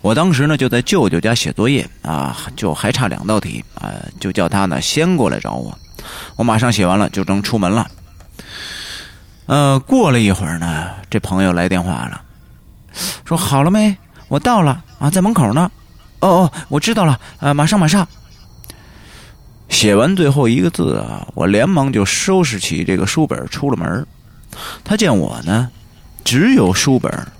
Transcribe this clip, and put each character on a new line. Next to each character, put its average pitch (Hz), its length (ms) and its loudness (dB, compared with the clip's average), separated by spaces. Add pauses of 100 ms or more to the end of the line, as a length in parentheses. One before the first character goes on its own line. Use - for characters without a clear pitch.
我 110 140 0
当 170 180 2
时 139 140 2
呢 151 100 2
就 127 140 0
在 120 100 2
舅 147 260 2
舅 85 140 0
家 110 140 0
写 80 180 -2
作 113 160 0
业 127 180 0 (140)
啊， 69 340 -6 (220)
就 90 160 -2
还 98 180 -2
差 127 180 -2
两 - 180 -8
道 107 120 0
题 55 240 -8 (120)
啊， 50 180 -10 (260)
就 92 140 -4
叫 87 160 0
他 98 160 0
呢 78 160 -2
先 170 380 0
过 110 100 2
来 55 100 -2
找 50 140 -8
我。 58 260 -10 (580)
我 113 60 -2
马 113 140 2
上 120 160 2
写 95 140 2
完 92 120 2
了 101 120 0
就 95 140 -4
能 98 180 -2
出 113 160 -2
门 92 120 0
了。 110 200 0 (1500)
呃， 139 360 2
过 226 300 2
了 123 80 4
一 104 140 4
会 90 140 -2
儿 82 120 -4
呢， 85 340 -4 (180)
这 107 100 -2
朋 95 220 -2
友 92 100 2
来 87 160 0
电 90 140 -2
话 71 260 -6
了， - 140 -14 (1040)
说 165 100 -2
：“好 143 260 0
了 165 80 4
没？ 214 240 4 (340)
我 143 120 -2
到 233 220 2
了 143 200 0 (160)
啊， 143 120 0
在 190 100 0
门 214 140 2
口 127 180 2
呢。 170 180 2 (500)
”“哦， 185 80 2
哦， 175 240 4 (180)
我 143 100 0
知 226 140 -2
道 208 100 2
了， 143 160 2 (200)
呃， 143 120 0
马 147 140 2
上， 208 120 2
马 170 80 4
上。” 175 220 2 (1600)
写 104 260 2
完 143 220 4
最 165 120 4
后 135 200 4
一 120 120 2
个 180 80 2
字 78 280 -2
啊， 50 360 -8
我 - 140 -2
连 104 220 2
忙 139 240 2
就 107 120 2
收 185 380 0
拾 120 160 -2
起 82 240 -4
这 92 140 0
个 101 100 0
书 156 180 0
本 - 240 -6
出 - 220 -4
了 120 60 0
门 82 120 -4
儿。 92 180 -4 (760)
他 214 140 -2
见 180 200 2
我 58 260 -2
呢， 110 280 0 (540)
只 175 300 4
有 92 200 4
书 131 240 2
本 - 140 -2 (280)